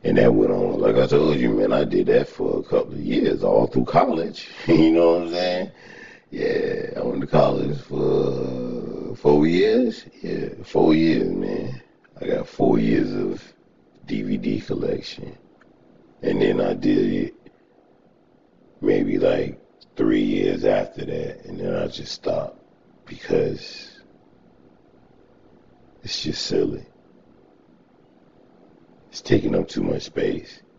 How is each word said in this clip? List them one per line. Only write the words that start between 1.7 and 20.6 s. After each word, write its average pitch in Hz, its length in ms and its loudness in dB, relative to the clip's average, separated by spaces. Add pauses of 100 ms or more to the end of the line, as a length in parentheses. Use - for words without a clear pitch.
I - 120 2
did 90 220 0
that - 220 2
for - 320 -4
a - 20 -8
couple - 320 -2
of - 60 -10
years, - 440 0
all 50 220 4
through - 180 0
college. - 640 0 (100)
<laughs> - 80 -10
You 80 260 6
know 85 200 6
what 85 100 2
I'm 82 80 -6
saying? 90 400 -2 (600)
Yeah, - 640 -2
I - 60 -6
went - 180 -4
to - 60 -4
college - 560 2
for 67 1300 -4
four 73 300 4
years. 113 600 2 (160)
Yeah, - 260 -6 (140)
four - 320 4
years, 80 360 4
man. - 500 -6 (400)
I - 60 -6
got - 220 -2
four 50 300 2
years 55 340 2
of 50 420 -6 (520)
D 53 160 -6
V 50 160 -4
D - 220 -2
collection. - 760 -6 (840)
And - 180 0
then 50 180 2
I - 140 0
did 50 640 0 (1500)
maybe, 50 380 2
like, - 420 0 (360)
three 53 260 2
years 50 420 -2